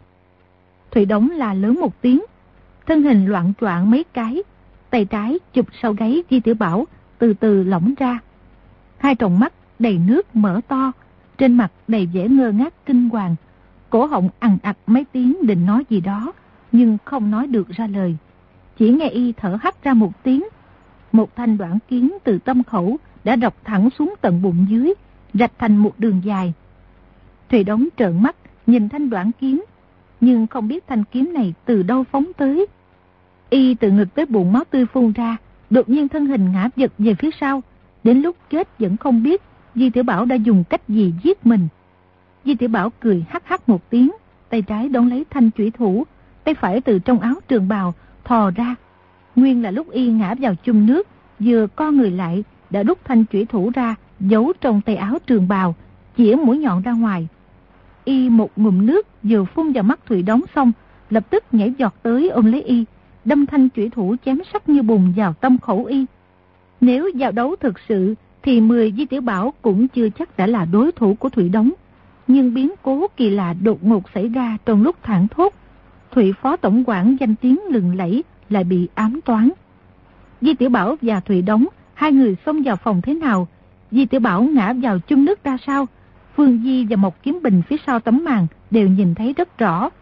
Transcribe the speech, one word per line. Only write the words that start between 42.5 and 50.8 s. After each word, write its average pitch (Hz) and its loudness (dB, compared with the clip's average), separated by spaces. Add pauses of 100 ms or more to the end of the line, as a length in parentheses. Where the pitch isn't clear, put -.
Tiểu 240 -2
Bảo 226 -2 (100)
cười 185 0
hắc - -12
hắc 359 -4
một 185 0
tiếng, 247 2 (380)
tay 226 -2
trái 214 -6
đón 247 2
lấy 262 -4
thanh 233 2
chủy 220 -2
thủ, 226 -2 (380)
tay 311 -2
phải 214 -2
từ 214 0
trong 240 0
áo 233 -2 (120)
trường 208 0
bào 190 -4 (300)
thò 214 0
ra. 240 -4 (600)
Nguyên 247 4
là 196 -6
lúc 311 -8
y 247 -2
ngã 220 0
vào 233 -2
chung 214 2